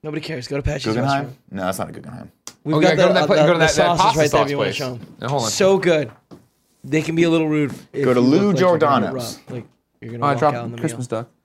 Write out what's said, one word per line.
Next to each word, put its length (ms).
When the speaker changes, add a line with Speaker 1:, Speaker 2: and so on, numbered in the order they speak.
Speaker 1:
Nobody 180
cares. 260
Go 100
to 60
Patsy's 320
Speaker 2:
Guggenheim? 300
Speaker 1:
restaurant. 140
Speaker 2:
No, 120
that's 140
not 100
a 40
Guggenheim. 380
Speaker 1:
We've 120
Speaker 3:
Oh, 40
Speaker 1:
got 100
Speaker 3:
yeah, 60
go 60
Speaker 1:
the, 60
Speaker 3:
to 60
that 80
Speaker 1:
uh, 40
Speaker 3:
pla-, 100
Speaker 1:
the, 60
Speaker 3:
go 40
to 80
Speaker 1:
the 60
Speaker 3:
that, 80
that 20
Speaker 1:
sauce 280
is 40
Speaker 3:
pasta 160
Speaker 1:
right 120
there 100
Speaker 3:
sauce 60
Speaker 1:
if 40
you 80
wanna 80
Speaker 3:
place. 100
Speaker 1:
show 200
'em. 240
Speaker 3:
Now, 80
hold 160
on. 60
Speaker 1:
So 280
good. 320
They 160
can 160
be 60
a 80
little 180
rude 240
if 100
Speaker 2:
Go 80
to 80
Speaker 1:
you 60
Speaker 2:
Lou 120
Speaker 1:
look 180
like 40
you're 180
gonna 280
Speaker 2:
Giordano's. 320
Speaker 1:
rob, 60
like, 100
you're 100
gonna 120
Speaker 3:
Oh, 40
I 40
Speaker 1:
walk 80
Speaker 3:
dropped 180
Speaker 1:
out 60
on 80
the 60
Speaker 3:
Christmas 320
Speaker 1:
meal. 120
Speaker 3:
duck. 80